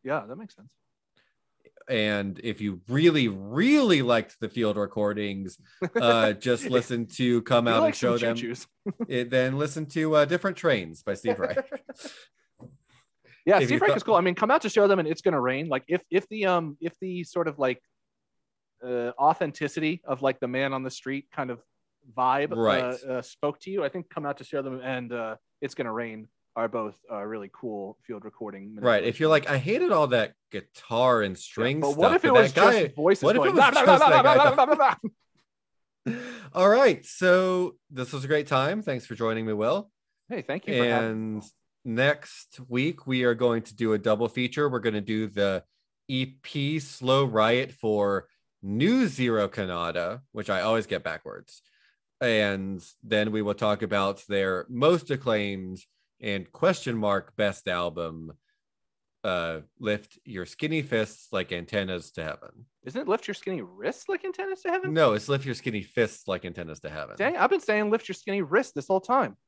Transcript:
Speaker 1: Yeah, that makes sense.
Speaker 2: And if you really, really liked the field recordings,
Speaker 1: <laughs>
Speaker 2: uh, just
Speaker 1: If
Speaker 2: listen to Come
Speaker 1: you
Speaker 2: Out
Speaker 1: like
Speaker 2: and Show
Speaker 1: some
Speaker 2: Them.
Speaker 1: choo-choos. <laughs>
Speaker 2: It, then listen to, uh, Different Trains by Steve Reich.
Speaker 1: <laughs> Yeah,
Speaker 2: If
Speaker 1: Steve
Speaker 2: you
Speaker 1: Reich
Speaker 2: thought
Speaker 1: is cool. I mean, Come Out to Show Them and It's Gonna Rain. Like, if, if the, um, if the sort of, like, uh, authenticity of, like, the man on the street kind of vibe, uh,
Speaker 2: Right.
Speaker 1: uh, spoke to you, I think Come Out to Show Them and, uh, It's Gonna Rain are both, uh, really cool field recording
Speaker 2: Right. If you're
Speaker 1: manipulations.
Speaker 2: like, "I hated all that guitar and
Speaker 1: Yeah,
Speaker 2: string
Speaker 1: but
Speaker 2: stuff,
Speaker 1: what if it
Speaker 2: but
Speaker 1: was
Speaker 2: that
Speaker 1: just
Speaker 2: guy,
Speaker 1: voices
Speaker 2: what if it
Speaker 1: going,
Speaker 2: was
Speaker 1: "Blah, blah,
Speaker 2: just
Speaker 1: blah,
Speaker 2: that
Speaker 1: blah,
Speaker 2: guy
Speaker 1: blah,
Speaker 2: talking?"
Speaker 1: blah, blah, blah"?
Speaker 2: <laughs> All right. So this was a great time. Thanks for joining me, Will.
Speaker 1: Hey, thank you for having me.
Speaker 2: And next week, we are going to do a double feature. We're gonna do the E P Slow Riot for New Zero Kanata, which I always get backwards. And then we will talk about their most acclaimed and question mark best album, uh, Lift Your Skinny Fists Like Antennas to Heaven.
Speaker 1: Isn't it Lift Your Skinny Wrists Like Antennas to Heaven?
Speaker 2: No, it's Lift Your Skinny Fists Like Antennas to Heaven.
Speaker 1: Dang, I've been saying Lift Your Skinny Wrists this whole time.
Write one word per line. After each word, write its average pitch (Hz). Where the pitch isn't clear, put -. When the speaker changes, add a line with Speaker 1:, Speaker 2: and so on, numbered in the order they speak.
Speaker 1:
Yeah, 131
that 127
makes 208
sense. 160
Speaker 2:
And 104
if 110
you 98
really, 143
really 156
liked 117
the 110
field 107
recordings, 101
Speaker 1:
<laughs> -
Speaker 2:
uh, 113
just 123
Speaker 1:
If -
Speaker 2:
listen 117
to 120
Come 120
Speaker 1:
you 120
Speaker 2:
Out 113
Speaker 1:
like 110
Speaker 2:
and -
Show 120
Speaker 1:
some 117
Speaker 2:
Them. 117
Speaker 1:
choo-choos. 120
<laughs> -
Speaker 2:
It, 123
then 131
listen 147
to, 156
uh, 147
Different 175
Trains 95
by 98
Steve -
Reich. -
Speaker 1:
<laughs> 269
Yeah, 190
Speaker 2:
If 151
Speaker 1:
Steve 123
Speaker 2:
you 294
Speaker 1:
Reich 381
Speaker 2:
thought -
Speaker 1:
is -
cool. 220
I 175
mean, 180
Come 214
Out 320
to 214
Show 202
Them 196
and 160
It's 160
Gonna 156
Rain. 131
Like, 131
if, 180
if 185
the, 214
um, 165
if 165
the 180
sort 170
of, 147
like, 127
uh, 120
authenticity 156
of, 131
like, 135
the 131
man 135
on 131
the 131
street 139
kind 135
of 117
vibe, 127
uh, 127
Speaker 2:
Right. 113
Speaker 1:
uh, 127
spoke -
to 190
you, 190
I 139
think 175
Come 151
Out 143
to 131
Show 143
Them 131
and, 127
uh, 113
It's 139
Gonna 120
Rain 113
are 113
both, 107
uh, 104
really 107
cool 104
field 107
recording 104
Speaker 2:
Right. 107
If 113
you're 156
Speaker 1:
manipulations. -
Speaker 2:
like, 147
"I -
hated 226
all 151
that 120
guitar 117
and 95
Speaker 1:
Yeah, -
Speaker 2:
string 131
Speaker 1:
but 147
Speaker 2:
stuff, 143
Speaker 1:
what 214
if 381
it -
Speaker 2:
but 240
Speaker 1:
was 170
Speaker 2:
that 170
Speaker 1:
just 226
Speaker 2:
guy, 165
Speaker 1:
voices 165
Speaker 2:
what 185
if -
it 277
Speaker 1:
going, 381
Speaker 2:
was 320
Speaker 1:
"Blah, 277
blah, 277
Speaker 2:
just 269
Speaker 1:
blah, 294
Speaker 2:
that -
Speaker 1:
blah, 294
Speaker 2:
guy -
Speaker 1:
blah, 285
Speaker 2:
talking?" 392
Speaker 1:
blah, -
blah, 262
blah"? 240
Speaker 2:
<laughs> -
All 185
right. 226
So 185
this 127
was 135
a -
great 147
time. 147
Thanks 135
for 117
joining 113
me, 110
Will. 127
Speaker 1:
Hey, 240
thank -
you 135
for 123
having 110
me. 104
Speaker 2:
And -
next 131
week, 131
we 131
are 120
going 117
to -
do 110
a 104
double 107
feature. 127
We're 127
gonna 107
do 110
the 98
E 131
P 147
Slow 135
Riot 117
for 101
New 175
Zero 120
Kanata, 87
which 104
I 95
always 110
get 92
backwards. -
And 98
then 107
we 107
will 101
talk 104
about 98
their 95
most 147
acclaimed 101
and 98
question 156
mark 101
best 101
album, 82
uh, 85
Lift 104
Your 98
Skinny 156
Fists 113
Like 92
Antennas 90
to 82
Heaven. -
Speaker 1:
Isn't 151
it 147
Lift 214
Your 202
Skinny 185
Wrists 95
Like 392
Antennas 381
to 370
Heaven? 370
Speaker 2:
No, 151
it's 104
Lift 135
Your 123
Skinny 110
Fists -
Like 92
Antennas 85
to 76
Heaven. 73
Speaker 1:
Dang, 240
I've 240
been 359
saying 214
Lift 220
Your 180
Skinny 196
Wrists 185
this 143
whole 190
time. 190